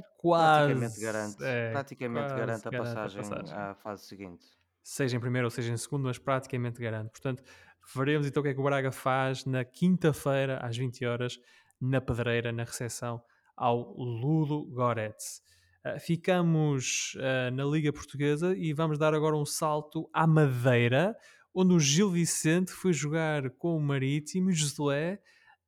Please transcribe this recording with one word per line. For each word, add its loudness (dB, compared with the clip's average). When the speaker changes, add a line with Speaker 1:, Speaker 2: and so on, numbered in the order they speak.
Speaker 1:
quase, 6
Speaker 2:
Praticamente -2
garante, -4
Speaker 1:
é, -2
Speaker 2:
praticamente -4
Speaker 1:
quase -4
Speaker 2:
garante -4
a -6
Speaker 1:
garante -4
a -6
Speaker 2:
passagem -8
Speaker 1:
passagem. -8
Speaker 2:
à -8
fase -12
seguinte. -16
Speaker 1:
Seja -2
em 0
primeiro -2
ou -2
seja -4
em -2
segundo, -6
mas -4
praticamente -4
garante. -6
Portanto, -6
veremos 0
então -2
o 0
que -2
é -2
que -6
o -2
Braga 0
faz -2
na -2
quinta-feira, 2
às -6
vinte -4
horas, -4
na 0
Pedreira, 0
na -4
recepção -8
ao 0
Ludogorets. -2
Ah, -6
ficamos, 0
ah, -2
na -4
Liga 0
Portuguesa -2
e -2
vamos 0
dar 4
agora 2
um 0
salto -2
à 2
Madeira, 4
onde 6
o 8
Gil 4
Vicente 2
foi 0
jogar -2
com -2
o 0
Marítimo 0
e 4
Josué. 0